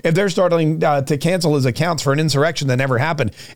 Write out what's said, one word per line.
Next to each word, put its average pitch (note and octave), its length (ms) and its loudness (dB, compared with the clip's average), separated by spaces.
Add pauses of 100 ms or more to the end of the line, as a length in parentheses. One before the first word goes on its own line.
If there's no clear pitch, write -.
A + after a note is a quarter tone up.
if E3 140 0
they're G3 120 2
starting, E3 540 0
uh, D3 200 2
to D3 140 -2
cancel E3 380 0
his C3+ 100 2
accounts D3+ 380 -2
for C#3 100 0
an C#3+ 60 0
insurrection D3+ 500 0
that B2 80 0
never C3 220 0
happened, D3 380 -2 (200)